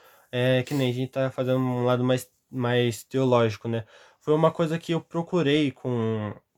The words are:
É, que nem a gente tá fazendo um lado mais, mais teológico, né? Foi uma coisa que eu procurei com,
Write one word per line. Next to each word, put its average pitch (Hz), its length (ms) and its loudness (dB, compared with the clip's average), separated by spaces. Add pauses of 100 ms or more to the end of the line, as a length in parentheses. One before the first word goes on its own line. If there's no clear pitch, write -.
(300)
É, 127 320 2
que 135 120 -6
nem 135 160 2
a 123 40 -4
gente 127 160 -4
tá 135 200 -2
fazendo 131 280 0
um 127 280 0
lado 123 180 2
mais, 127 260 0 (200)
mais 123 540 0
teológico, 120 600 2
né? 113 200 -4 (340)
Foi 151 140 0
uma 160 160 4
coisa 165 280 -2
que 165 140 -6
eu 160 80 0
procurei 156 720 0
com, 110 640 -4 (240)